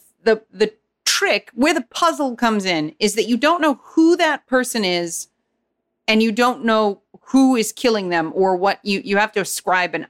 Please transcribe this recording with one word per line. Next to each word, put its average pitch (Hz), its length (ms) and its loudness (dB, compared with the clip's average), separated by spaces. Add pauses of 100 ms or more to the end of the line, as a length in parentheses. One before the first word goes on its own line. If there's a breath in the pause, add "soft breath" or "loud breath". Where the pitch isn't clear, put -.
(220)
the, 220 200 0 (100)
the 208 200 -2 (320)
trick, 320 500 -2
where 294 200 2
the 302 80 -2
puzzle 277 540 -2
comes 214 280 0
in, 160 340 -2
is 208 160 -2
that 214 140 -2
you 240 80 2
don't 302 240 0
know 311 220 2
who 330 340 2
that 311 300 -2
person 247 380 -2
is, 175 440 -4 (800)
and 220 140 2
you 226 100 0
don't 240 320 0
know 220 380 -2 (240)
who 262 300 4
is 220 160 -2
killing 214 360 -2
them 165 260 -2
or 190 220 2
what 190 280 -2
you, 196 200 -2
you 196 140 -2
have 214 140 0
to 208 80 -2
ascribe 180 540 -2
an 165 160 -8